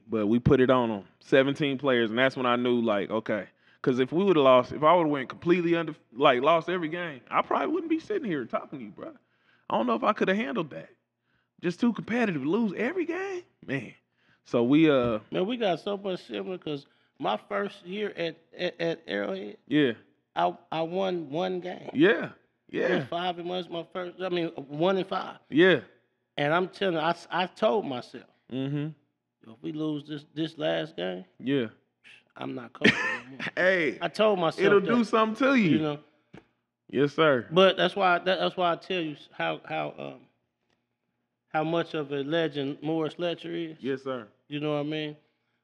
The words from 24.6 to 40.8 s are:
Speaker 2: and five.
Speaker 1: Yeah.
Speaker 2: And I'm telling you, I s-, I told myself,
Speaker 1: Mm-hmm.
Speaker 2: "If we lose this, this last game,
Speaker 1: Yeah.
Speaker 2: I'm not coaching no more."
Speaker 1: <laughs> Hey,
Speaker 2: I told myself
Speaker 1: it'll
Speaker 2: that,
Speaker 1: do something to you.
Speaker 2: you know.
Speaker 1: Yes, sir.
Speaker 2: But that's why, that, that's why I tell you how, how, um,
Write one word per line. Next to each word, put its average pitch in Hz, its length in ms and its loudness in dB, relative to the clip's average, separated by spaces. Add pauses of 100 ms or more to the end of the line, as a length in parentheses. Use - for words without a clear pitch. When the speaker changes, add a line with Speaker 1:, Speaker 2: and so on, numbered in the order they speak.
Speaker 2:
and 180 100 -2
five. 185 300 -8 (140)
Speaker 1:
Yeah. 165 300 6 (560)
Speaker 2:
And 147 160 0
I'm 180 160 2
telling 190 260 -2
you, 156 60 -2
I 160 100 0
s-, - 200 -4
I 180 160 -2
told 220 400 0
myself, 123 380 -10 (280)
Speaker 1:
Mm-hmm. 143 360 -4 (640)
Speaker 2:
"If 113 120 -20
we 160 100 -8
lose 151 340 -6
this, 147 180 -12 (100)
this 156 240 -6
last 160 380 -4
game, 185 280 -6 (160)
Speaker 1:
Yeah. 131 260 0 (720)
Speaker 2:
I'm 131 180 -8
not 120 180 -12
coaching - 240 2
no 123 340 -6
more." 135 160 -16
Speaker 1:
<laughs> - 100 -10
Hey, 170 440 2
Speaker 2:
I 170 60 -4
told 208 320 2
myself 165 260 0
Speaker 1:
it'll 196 160 6
Speaker 2:
that, 185 60 0
Speaker 1:
do 233 160 2
something 220 460 0
to 277 80 4
you. 196 140 6
Speaker 2:
you - 100 4
know. 147 180 -2 (880)
Speaker 1:
Yes, 143 240 0
sir. 143 380 2
Speaker 2:
But 180 260 6
that's 180 200 0
why, 180 240 2
that, 180 180 0
that's 175 180 -2
why 175 160 2
I 165 40 -4
tell 185 240 -6
you 151 160 -6 (160)
how, 160 360 -6
how, 151 300 -6
um, 139 160 -12 (1400)